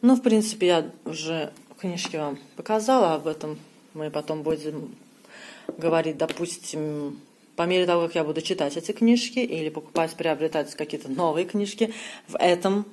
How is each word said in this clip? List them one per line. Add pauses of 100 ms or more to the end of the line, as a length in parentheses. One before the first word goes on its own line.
Ну,
в
принципе,
я (140)
уже (280)
книжки
вам (180)
показала,
об
этом (380)
мы
потом
будем (840)
говорить,
допустим, (360)
по
мере
того,
как
я
буду
читать
эти
книжки,
или
покупать,
приобретать
какие-то
новые
книжки (340)
в
этом